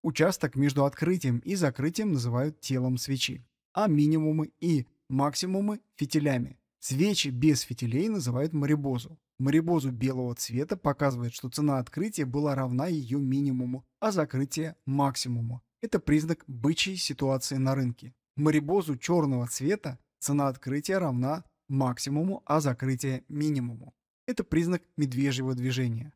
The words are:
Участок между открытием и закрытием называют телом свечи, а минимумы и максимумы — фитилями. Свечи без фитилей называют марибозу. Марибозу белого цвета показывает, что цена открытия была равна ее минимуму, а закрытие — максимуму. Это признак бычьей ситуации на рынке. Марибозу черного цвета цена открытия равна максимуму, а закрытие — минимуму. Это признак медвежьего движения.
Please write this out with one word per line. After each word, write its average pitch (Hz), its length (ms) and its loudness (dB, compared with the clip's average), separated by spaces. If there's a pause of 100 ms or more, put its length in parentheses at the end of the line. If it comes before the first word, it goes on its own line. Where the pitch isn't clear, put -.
Участок 156 520 2
между 139 300 4
открытием 143 540 0
и 185 180 -2
закрытием 170 560 0
называют 123 480 -2
телом 127 380 -2
свечи, 131 460 -4 (280)
а 208 160 2
минимумы 156 720 2
и 160 260 2 (220)
максимумы — 185 720 -2 (160)
фитилями. 139 600 0 (220)
Свечи 165 500 0
без 131 340 4
фитилей 127 460 -2
называют 147 440 -2
марибозу. 143 680 -2 (220)
Марибозу 151 520 2
белого 123 420 -2
цвета 131 420 -4
показывает, 131 560 0
что - 160 -10
цена 143 300 0
открытия 160 460 -4
была 139 320 0
равна 131 300 0
ее 143 320 -2
минимуму, 127 680 0 (160)
а 214 100 2
закрытие — 156 640 -2 (120)
максимуму. 123 760 -2 (180)
Это 214 200 0
признак 156 480 2
бычьей 147 480 0
ситуации 135 600 -2
на 135 200 2
рынке. 123 380 -4 (220)
Марибозу 151 600 2
черного 139 500 2
цвета 143 520 -4 (200)
цена 143 300 2
открытия 143 500 -2
равна 143 460 0 (240)
максимуму, 139 760 0
а 151 140 4
закрытие — 131 680 -2
минимуму. 135 680 -4 (320)
Это 247 160 -4
признак 170 400 2 (140)
медвежьего 131 580 0
движения. 123 600 -2